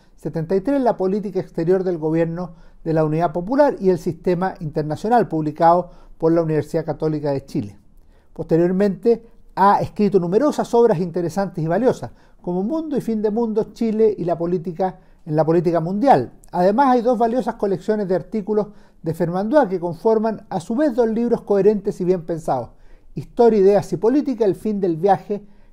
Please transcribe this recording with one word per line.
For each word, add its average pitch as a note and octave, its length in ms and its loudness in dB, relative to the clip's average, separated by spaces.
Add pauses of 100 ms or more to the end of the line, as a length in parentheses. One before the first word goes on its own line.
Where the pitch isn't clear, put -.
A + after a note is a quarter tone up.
(140)
setenta E3 400 -6
y F#3+ 60 2
tres, C#4 220 0
la A3+ 160 2
política F#3+ 420 -2
exterior F3 440 -2
del F3+ 120 -2
gobierno E3 600 -2 (280)
de E3 80 -2
la D#3+ 100 2
Unidad D#3+ 300 0
Popular A#3+ 480 0
y F#3+ 80 0
el F3+ 100 2
sistema F3+ 640 -4
internacional, D#3+ 680 -2
publicado E3 640 2 (300)
por E3 140 2
la E3+ 100 2
Universidad D#3 420 -2
Católica D3+ 460 -4
de C3+ 160 -4
Chile. G#2 320 -8 (560)
Posteriormente, F#3 920 0 (280)
ha F#3 260 4
escrito G3 400 0
numerosas A3 540 0
obras A#3 240 4
interesantes F3 680 -4
y - 20 -2
valiosas, E3+ 440 0 (320)
como F3+ 200 -4
Mundo D4+ 360 -4
y - 20 -4
Fin G#3+ 220 -4
de G#3+ 80 0
Mundo, A3 420 -2
Chile A3 460 0
y F3 60 -2
la E3+ 120 0
política, F3 600 -4 (260)
en D#3 100 -4
la D#3 120 2
política E3 340 2
mundial. F#3+ 520 2 (200)
Además, G#3 360 2
hay B3+ 120 4
dos A#3 160 0
valiosas A#3 380 0
colecciones G#3 520 -2
de F3+ 100 0
artículos G#3 500 -2 (360)
de D#3 120 -4
Fermandois F#3+ 560 0
que F#3 100 -4
conforman, A3 720 -2
a F#3+ 100 -4
su - 140 -6
vez, C#4+ 200 0
dos A#3 140 2
libros A#3 320 0
coherentes G3+ 600 0
y - 20 -4
bien F3 220 0
pensados, D#3 440 -4 (440)
Historia, A3 440 2
Ideas G3 360 4
y - 20 -2
Política, A#3 480 0
El F#3+ 100 2
Fin G#3 240 -4
del F3+ 180 -2
Viaje G3 480 0 (280)